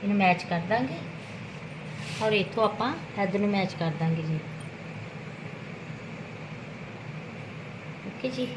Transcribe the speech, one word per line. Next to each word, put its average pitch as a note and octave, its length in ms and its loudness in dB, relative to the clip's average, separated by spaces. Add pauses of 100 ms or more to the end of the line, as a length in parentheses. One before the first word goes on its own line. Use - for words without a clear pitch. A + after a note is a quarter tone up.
ਇਹਨੂੰ G3+ 140 6
ਮੈਚ F3+ 260 8
ਕਰ E3+ 160 2 (100)
ਦਾਂਗੇ B3 280 4 (1300)
ਔਰ A3 100 6
ਇੱਥੋਂ G#3+ 300 4
ਆਪਾਂ A3 280 4 (320)
ਇੱਧਰ G3 160 2
ਨੂੰ G#3 100 6
ਮੈਚ G3 240 4
ਕਰ E3 260 2
ਦਾਂਗੇ D#3+ 220 4
ਜੀ, D#3 180 2 (3750)
ਓਕੇ B3+ 220 -2
ਜੀ। B3+ 280 0